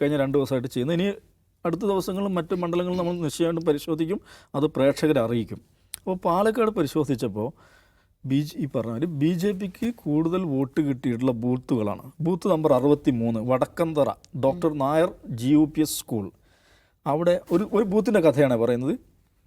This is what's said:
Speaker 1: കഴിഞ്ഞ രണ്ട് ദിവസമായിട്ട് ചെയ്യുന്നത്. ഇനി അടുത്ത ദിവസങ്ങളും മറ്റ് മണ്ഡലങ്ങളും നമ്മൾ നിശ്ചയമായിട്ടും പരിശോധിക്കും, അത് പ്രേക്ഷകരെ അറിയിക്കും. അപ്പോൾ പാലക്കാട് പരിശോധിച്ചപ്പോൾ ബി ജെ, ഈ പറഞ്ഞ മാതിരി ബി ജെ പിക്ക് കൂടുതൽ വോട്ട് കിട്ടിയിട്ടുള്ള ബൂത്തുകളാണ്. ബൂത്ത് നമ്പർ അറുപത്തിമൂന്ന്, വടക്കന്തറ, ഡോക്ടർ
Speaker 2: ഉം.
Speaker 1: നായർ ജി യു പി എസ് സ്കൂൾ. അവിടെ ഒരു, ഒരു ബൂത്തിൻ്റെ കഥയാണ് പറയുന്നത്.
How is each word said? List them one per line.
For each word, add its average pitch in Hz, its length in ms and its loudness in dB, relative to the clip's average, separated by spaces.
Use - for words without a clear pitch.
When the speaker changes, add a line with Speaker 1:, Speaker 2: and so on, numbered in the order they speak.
Speaker 1:
കഴിഞ്ഞ 147 160 2
രണ്ട് 135 200 0
ദിവസമായിട്ട് 131 300 0
ചെയ്യുന്നത്. 147 340 -2
ഇനി 202 120 -2
അടുത്ത 170 160 -2
ദിവസങ്ങളും 196 540 -2
മറ്റ് 170 200 -2
മണ്ഡലങ്ങളും 180 420 -2
നമ്മൾ 175 160 -2
നിശ്ചയമായിട്ടും 165 520 -2
പരിശോധിക്കും, 160 560 -2
അത് 139 100 2
പ്രേക്ഷകരെ 143 540 2
അറിയിക്കും. 113 520 -4
അപ്പോൾ 185 120 -4
പാലക്കാട് 214 560 2
പരിശോധിച്ചപ്പോൾ 131 800 -2
ബി 135 160 2
ജെ, 151 180 -8
ഈ 156 60 -4
പറഞ്ഞ 120 240 -4
മാതിരി 120 160 -4
ബി 156 280 0
ജെ 185 180 -2
പിക്ക് 202 440 -6
കൂടുതൽ 165 480 -2
വോട്ട് 139 380 -2
കിട്ടിയിട്ടുള്ള 131 500 0
ബൂത്തുകളാണ്. 120 800 -2
ബൂത്ത് 170 260 -2
നമ്പർ 156 260 4
അറുപത്തിമൂന്ന്, 123 680 2
വടക്കന്തറ, 135 680 0
ഡോക്ടർ 165 280 0
Speaker 2:
ഉം. 151 100 -2
Speaker 1:
നായർ 156 360 2
ജി 120 180 -4
യു 151 280 6
പി 151 60 2
എസ് - 180 -2
സ്കൂൾ. 104 320 -6
അവിടെ 175 340 2
ഒരു, 185 220 2
ഒരു 208 100 4
ബൂത്തിൻ്റെ 208 360 2
കഥയാണ് 139 380 4
പറയുന്നത്. 123 420 0